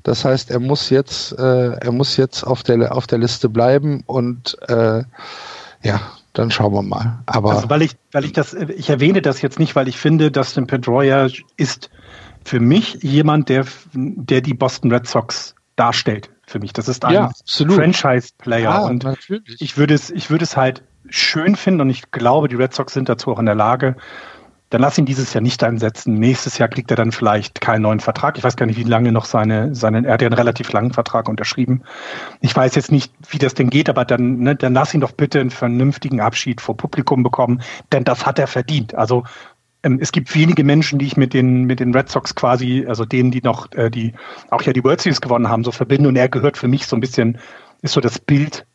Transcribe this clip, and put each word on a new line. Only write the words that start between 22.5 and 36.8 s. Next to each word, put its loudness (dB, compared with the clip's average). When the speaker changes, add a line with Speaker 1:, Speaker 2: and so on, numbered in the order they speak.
Speaker 2:
Red 0
Sox -6
sind -2
dazu -2
auch -4
in 0
der 2
Lage. 2
Dann 2
lass 2
ihn 4
dieses -4
Jahr 0
nicht 0
einsetzen. -2
Nächstes 0
Jahr 2
kriegt -6
er 2
dann 2
vielleicht -2
keinen 0
neuen 2
Vertrag. -2
Ich -8
weiß 0
gar 0
nicht, -2
wie -4
lange 2
noch 0
seine, 0
seine, 0
er 2
hat 2
ja 4
einen 2
relativ 0
langen 0
Vertrag -2
unterschrieben. -2
Ich -2
weiß 2
jetzt 0
nicht, 2
wie -8
das 0
denn 2
geht, 2
aber 0
dann, 0
ne, 2
dann 0
lass 0
ihn 4
doch -2
bitte 0
einen -2
vernünftigen -2
Abschied -2
vor -6
Publikum -2